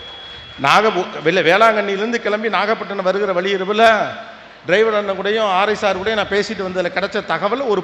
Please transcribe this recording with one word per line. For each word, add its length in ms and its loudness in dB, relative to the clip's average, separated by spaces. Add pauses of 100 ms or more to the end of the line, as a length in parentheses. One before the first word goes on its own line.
(680)
நாக-, 400 4 (180)
வெள்ள-, 260 4
வேளாங்கண்ணியிலிருந்து 760 2
கிளம்பி 220 -2
நாகப்பட்டினம் 600 -2
வருகிற 220 0
வழி 220 0
இரவுல 300 0 (840)
டிரைவர் 280 2
அண்ணன் 240 -2
கூடயும் 400 0
ஆர் 100 2
ஐ 60 0
சார் 240 -2
கூடயும் 220 -2
நான் 140 -4
பேசிட்டு 320 -2
வந்ததுல 300 -2
கிடைச்ச 280 -4
தகவல் 380 -2 (100)
ஒரு 120 0